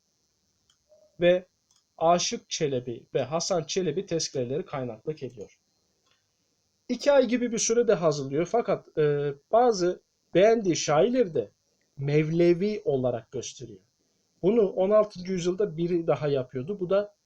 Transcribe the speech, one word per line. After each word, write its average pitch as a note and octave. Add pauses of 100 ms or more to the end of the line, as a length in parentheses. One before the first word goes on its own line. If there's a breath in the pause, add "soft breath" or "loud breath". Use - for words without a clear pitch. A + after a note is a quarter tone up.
(1200)
ve F3+ (520)
Aşık F3
Çelebi B2+
ve C#3+
Hasan E3
Çelebi F3+
tezkereleri C#3+
kaynaklık C3+
ediyor. B2 (1300)
İki B3
ay C4+
gibi A#3
bir A3+
sürede A3+
hazırlıyor D3
fakat, G3+
e, D3 (180)
bazı G#3+ (320)
beğendiği G3
şairleri F#3
de A#2 (460)
Mevlevi E3+
olarak B2+
gösteriyor. A2+ (640)
Bunu G3+
on F#3+
altıncı G#3
yüzyılda F3+
biri E3+
daha D3+
yapıyordu. C#3
Bu F3
da G3+ (120)